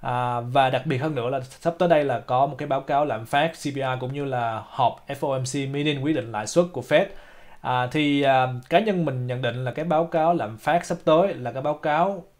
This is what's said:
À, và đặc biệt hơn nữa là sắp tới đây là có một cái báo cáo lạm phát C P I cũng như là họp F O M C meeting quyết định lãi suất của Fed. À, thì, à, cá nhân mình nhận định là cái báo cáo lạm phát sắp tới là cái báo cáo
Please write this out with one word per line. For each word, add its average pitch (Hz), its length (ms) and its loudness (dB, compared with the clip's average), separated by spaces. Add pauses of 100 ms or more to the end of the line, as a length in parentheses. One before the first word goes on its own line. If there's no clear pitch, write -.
À, 123 400 -2
và 131 300 4
đặc 131 160 -2
biệt 143 100 0
hơn 151 180 -2
nữa 120 160 -2
là 135 100 -2
sắp 165 380 -4
tới 180 100 2
đây 156 160 4
là 123 160 -2
có 127 260 2
một 147 120 -6
cái 147 100 -6
báo 139 120 0
cáo 143 240 0
lạm 113 220 -4
phát 151 260 2
C - 100 -16
P 139 140 -4
I 135 60 -4 (180)
cũng 135 140 -6
như 143 100 -4
là 117 420 -2
họp - 420 0
F 143 200 -4
O 135 100 0
M 131 60 -2
C 139 300 -4
meeting 143 300 -2
quyết 156 100 2
định 117 180 -4
lãi 107 140 -4
suất 170 260 2
của 123 160 -8
Fed. 165 180 4 (540)
À, 127 260 0
thì, 143 360 2
à, 131 240 4 (220)
cá 170 120 4
nhân 190 240 0
mình 127 220 -4
nhận 123 160 -4
định 123 220 -2
là 127 80 -4
cái 151 120 -6
báo 165 200 2
cáo 165 300 2
lạm 113 240 -4
phát 165 260 0
sắp 175 200 -4
tới 170 300 4
là 120 180 -8
cái 131 100 -6
báo 147 120 -2
cáo 170 500 0 (160)